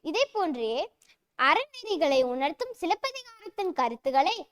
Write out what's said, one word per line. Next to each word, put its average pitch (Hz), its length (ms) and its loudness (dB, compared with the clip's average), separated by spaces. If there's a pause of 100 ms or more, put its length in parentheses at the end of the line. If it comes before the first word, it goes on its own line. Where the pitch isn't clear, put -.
இதை 440 320 0
போன்றே 247 420 -2 (640)
அறநெறிகளை 349 840 2
உணர்த்தும் 285 580 -2
சிலப்பதிகாரத்தின் 427 920 -6
கருத்துக்களை 269 640 0 (160)